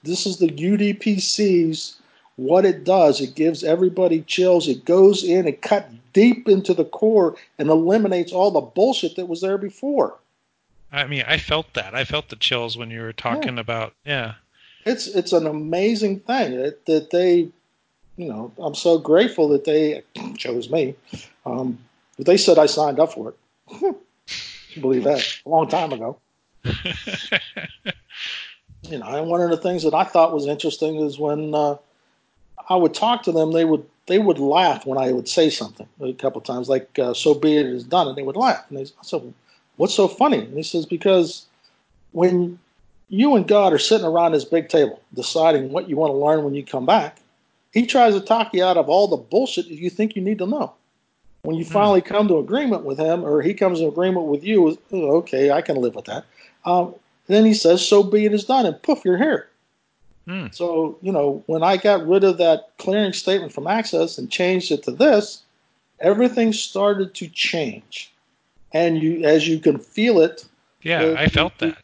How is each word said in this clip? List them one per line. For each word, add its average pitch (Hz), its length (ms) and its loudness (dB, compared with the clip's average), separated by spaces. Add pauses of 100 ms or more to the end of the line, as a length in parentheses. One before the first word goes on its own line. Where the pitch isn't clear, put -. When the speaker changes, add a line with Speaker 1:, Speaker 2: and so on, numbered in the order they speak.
Speaker 1:
this 170 220 -6
is 190 100 -4
the 165 160 0
U 165 240 -2
D 202 180 0
P 202 280 -2
Cs. 175 720 -2 (400)
What 165 300 2
it 165 180 0
does, 170 380 4
it 127 140 -8
gives 156 280 -2
everybody 175 600 0
chills. 180 440 2
It 131 160 -4
goes 190 400 6
in 180 240 2
and 139 140 -6
cut 202 260 0 (240)
deep 240 380 4
into 190 240 2
the 165 100 0
core 202 540 0 (200)
and 151 120 -2
eliminates 175 640 2
all 190 180 2
the 165 80 0
bullshit 180 560 -2
that 180 120 -10
was 170 120 -8
there 190 180 -4
before. 202 580 -4 (760)
Speaker 2:
I 139 160 -4
mean, 139 180 -4
I 156 120 -2
felt - 380 -6
that. 98 200 -8
I 131 80 -4
felt 147 240 -8
the - 80 -16
chills 117 400 -4
when 117 160 -14
you 113 80 -12
were 113 140 -12
talking 127 420 -6
Speaker 1:
Yeah. 120 60 -10
Speaker 2:
about, 113 320 -8 (120)
yeah. 127 280 -8 (540)
Speaker 1:
It's, - 200 -4
it's 185 260 -4
an 160 140 2
amazing 196 720 -2
thing 202 380 -4
that, 143 280 -6
that 156 240 0
they, 175 400 2 (680)
you 175 100 -12
know, 113 320 -12
I'm 156 160 -8
so 170 240 2
grateful 160 500 2
that 143 140 2
they 151 400 0 (340)
chose 120 320 -8
me. 135 240 -2 (500)
Um, 127 360 -8 (380)
but 139 100 -8
they 185 100 6
said 170 220 4
I 151 80 6
signed 147 320 -2
up 160 140 2
for 110 160 -12
it. - 80 -20 (180)
<laughs> - 240 -20
Can 370 160 -2 (800)
you 156 80 -16
believe 131 220 0
that? 139 220 0 (160)
A - 60 -14
long 160 180 2
time 160 240 -2
ago. 135 260 -10 (460)
Speaker 2:
<laughs> - 120 -4 (2000)
Speaker 1:
You 156 160 -12
know, 110 80 -14
and 147 200 -6
one 175 140 0
of 175 80 0
the 165 80 0
things 180 260 -4
that 151 120 0
I 175 80 4
thought 170 280 4
was 147 140 -4
interesting 156 520 -4
is 143 200 -4
when, 151 380 -4
uh, 147 220 0 (920)
I 185 60 2
would 175 180 4
talk 233 300 0
to 180 80 -4
them, 160 200 0
they 165 140 2
would, 156 180 0 (220)
they 185 140 2
would 196 180 2
laugh 143 480 0
when 135 140 -4
I 131 120 0
would 123 160 -4
say 160 220 2
something 107 380 -10 (140)
a 131 120 -6
couple 131 260 -6
of - 60 -20
times, 123 240 -6
like, 131 300 -4
uh, 127 160 -2
"So 151 180 2
be 151 240 2
it, 143 80 2
it 127 80 -6
is 120 100 -8
done," 165 240 0
and 135 80 -8
they 139 60 -10
would 135 140 -8
laugh. 240 340 0
And 139 80 -12
they, 135 60 -10
I - 180 -20
said, 123 320 -10 (440)
"What's 180 180 0
so 196 120 4
funny?" 240 320 2
And 117 160 -10
he 151 60 -6
says, 156 240 -6
Because 175 600 0 (640)
when 175 480 0 (500)
you 254 260 2
and 175 120 2
God 202 260 4
are 147 60 2
sitting 214 260 0
around 165 280 2
this 139 120 0
big 160 240 -2
table 143 320 0 (140)
deciding 143 560 0
what 175 180 -6
you 143 60 -4
want 151 160 0
to 135 60 -2
learn 151 260 2
when 143 100 -4
you 139 100 -8
come 127 220 -6
back, 160 340 0 (540)
he 233 140 2
tries 240 260 6
to 196 80 0
talk 220 320 0
you 185 100 2
out 185 140 2
of 143 100 2
all 190 200 4
the 170 100 0
bullshit 175 500 -2
that 165 80 -16
you 175 140 -6
think 214 260 -4
you 196 60 -6
need 208 160 -2
to 185 80 -4
know. 254 280 -6 (680)
When 160 140 -6
you 165 100 -6
Speaker 2:
Hmm. 160 60 -16
Speaker 1:
finally 202 300 4
come 208 260 0
to 175 100 4
agreement 208 460 -2
with 135 160 -6
him, 165 240 0
or 147 180 0
he 190 140 0
comes 180 240 0
to 165 80 0
agreement 175 400 -2
with 147 160 -2
you, 180 340 2 (140)
"Oh, 160 260 0
okay, 139 320 0
I 151 140 2
can 147 140 -2
live 120 180 -2
with 104 100 -14
that." 120 200 -10 (400)
Um, 180 280 0 (340)
then 214 180 6
he 220 100 6
says, 180 280 4
"So 202 200 6
be 214 220 2
it, 208 80 2
is 208 120 -2
done," 254 220 2
and 156 160 -6
poof, - 200 0
you're 185 140 2
here. 269 320 0 (760)
Speaker 2:
Hmm. 175 240 -8
Speaker 1:
So, 160 500 -2
you 185 100 -4
know, 143 340 0
when 160 180 -2
I 190 140 4
got 190 300 2
rid 196 160 4
of 180 160 4
that 165 300 2 (100)
clearing 196 340 -2
statement 185 400 -4
from 147 140 -10
Access 170 500 -2
and 127 120 -10
changed 180 420 -2
it 143 120 -2
to - 80 -6
this, 208 520 2 (560)
everything 226 520 2
started 196 640 -2
to 170 120 -10
change. - 840 -6 (640)
And 165 280 2
you, 160 220 -2
as 156 240 4
you 160 120 0
can 147 180 2
feel 214 420 0
it, 165 260 2 (360)
Speaker 2:
Yeah, 160 240 0
Speaker 1:
the, 160 160 0
Speaker 2:
I 156 60 4
felt 160 320 0
Speaker 1:
the, - 80 -2
Speaker 2:
that. 160 160 -6